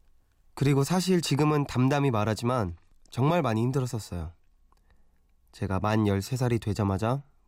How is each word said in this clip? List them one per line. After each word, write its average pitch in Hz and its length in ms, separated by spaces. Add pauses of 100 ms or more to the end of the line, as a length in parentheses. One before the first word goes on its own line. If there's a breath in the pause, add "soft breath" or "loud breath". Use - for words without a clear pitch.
(540)
그리고 139 300
사실 175 380
지금은 147 440
담담히 135 460
말하지만 110 640 (320)
정말 160 320
많이 113 220
힘들었었어요. 117 680 (1200)
제가 95 280
만 107 260
열세 98 300
살이 120 240
되자마자 107 640 (240)